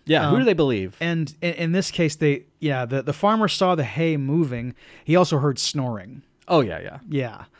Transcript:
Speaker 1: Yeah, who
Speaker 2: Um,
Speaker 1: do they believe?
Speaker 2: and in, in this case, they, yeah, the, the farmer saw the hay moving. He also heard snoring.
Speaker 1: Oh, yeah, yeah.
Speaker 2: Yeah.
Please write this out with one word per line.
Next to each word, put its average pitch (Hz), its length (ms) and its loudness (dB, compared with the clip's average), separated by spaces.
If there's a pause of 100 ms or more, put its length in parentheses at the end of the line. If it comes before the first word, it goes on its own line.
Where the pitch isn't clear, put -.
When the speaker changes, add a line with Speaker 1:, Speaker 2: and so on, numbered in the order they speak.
Speaker 1:
Yeah, 151 240 2
who 165 60 4
Speaker 2:
Um, 254 60 4
Speaker 1:
do 262 40 2
they 220 80 6
believe? 120 480 0
Speaker 2:
and 165 400 -2
in, 175 140 -2
in 165 180 -2
this 185 180 0
case, 156 240 0
they, 143 300 0 (140)
yeah, 135 260 -2
the, 135 180 -2
the 143 80 -2
farmer 214 380 2
saw 180 260 2
the 156 80 0
hay 156 320 -2
moving. 135 580 -2 (300)
He 160 140 2
also 165 220 4
heard 135 200 0
snoring. 123 640 -6 (260)
Speaker 1:
Oh, 165 140 4
yeah, 87 180 -2
yeah. - 200 -14 (100)
Speaker 2:
Yeah. 123 340 -6 (160)